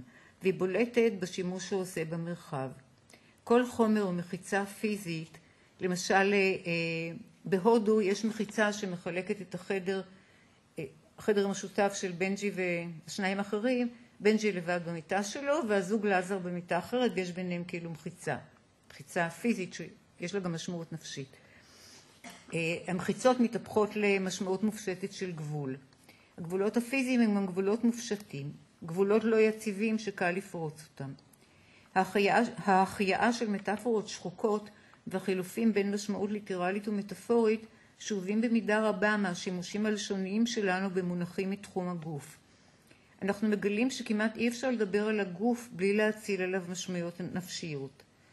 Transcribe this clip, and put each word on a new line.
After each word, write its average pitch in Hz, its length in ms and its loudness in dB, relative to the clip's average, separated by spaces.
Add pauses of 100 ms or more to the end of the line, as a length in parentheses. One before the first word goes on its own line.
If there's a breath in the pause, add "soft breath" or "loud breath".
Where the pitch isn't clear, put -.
(420 loud breath)
והיא 185 120 2
בולטת 214 640 2
בשימוש 180 500 -4
שהוא 196 120 0
עושה 175 240 -6
במרחב. 165 640 -6 (760 soft breath)
כל 240 220 6
חומר 214 360 4
או 185 100 0
מחיצה 185 540 -2
פיזית, 196 720 -4 (420 soft breath)
למשל, 190 540 4
אה, 165 840 0 (280)
בהודו 214 560 4
יש 202 240 2
מחיצה 208 480 0
שמחלקת 185 680 -4
את 180 140 -10
החדר, 190 480 -2 (760 soft breath)
אה, 160 60 -6 (340)
החדר 202 280 2
המשותף 196 480 0
של 190 180 -4
בנג'י 196 380 0 (560)
ושניים 196 340 0
אחרים, 233 480 0 (320 loud breath)
בנג'י 214 320 4
לבד 175 340 0
במיטה 170 360 -2
שלו, 277 460 0
והזוג 202 380 2
לזר 190 320 2
במיטה 175 400 -2
אחרת, 240 360 0
ויש 180 180 -2
ביניהם 175 320 -4
כאילו 170 260 -8
מחיצה. 160 460 -6 (540)
מחיצה - 400 -4
פיזית 185 440 -2
שיש - 600 -10
לה 202 60 -2
גם 180 120 -2
משמעות 165 400 -6
נפשית. - 440 -12 (1200 loud breath)
אה, 165 320 -2
המחיצות 202 540 2
מתהפכות 208 560 2
למשמעות 190 680 0
מופשטת 196 500 -4
של 185 200 -6
גבול. 147 440 -6 (600 soft breath)
הגבולות 190 380 -2
הפיזיים 247 440 2
הם 214 140 6
גם 196 120 2
גבולות 196 380 0
מופשטים, 202 680 -2 (320)
גבולות 196 400 4
לא 220 160 6
יציבים 214 580 2
שקל 196 320 -2
לפרוץ 165 600 -6
אותם. 139 220 -10 (840 soft breath)
ההחייאה, 190 460 4 (160)
ההחייאה 190 760 4
של 240 160 -2
מטאפורות 208 600 -2
שחוקות 208 600 -2 (360 loud breath)
והחילופים 190 680 0
בין 202 220 2
משמעות 202 360 -2
ליטרלית 202 580 -4
ומטאפורית 220 800 0 (320 soft breath)
שובים 202 420 -2
במידה 220 480 2
רבה 208 280 2
מהשימושים 185 680 -2
הלשוניים 208 600 0
שלנו 196 440 0
במונחים 180 600 -2
מתחום 196 380 -6
הגוף. 160 500 -8 (840 soft breath)
אנחנו 202 260 0
מגלים 208 420 2
שכמעט 226 460 0
אי 226 120 2
אפשר 247 220 -2
לדבר 208 380 0
על 214 120 2
הגוף 202 520 -2
בלי 196 240 2
להציל 214 460 0
עליו 185 260 -2
משמעויות 175 520 -6
נפשיות. 156 800 -8 (300 soft breath)